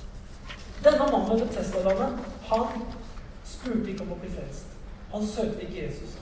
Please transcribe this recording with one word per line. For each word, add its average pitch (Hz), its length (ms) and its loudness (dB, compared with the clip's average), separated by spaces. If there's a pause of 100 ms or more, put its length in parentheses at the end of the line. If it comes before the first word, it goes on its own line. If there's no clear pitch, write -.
(840)
Denne 277 280 8
mannen 196 160 4
med 226 180 6
Bethesda-vannet, 190 720 2 (300)
han 226 160 4 (800)
spurte 220 460 -2
ikke 185 160 -4
om 175 80 -4
å 170 80 -8
bli 196 100 -6
frelst. - 400 -8 (400)
Han 214 160 0
søkte 185 340 0
ikke 165 200 -6
Jesus. - 400 -6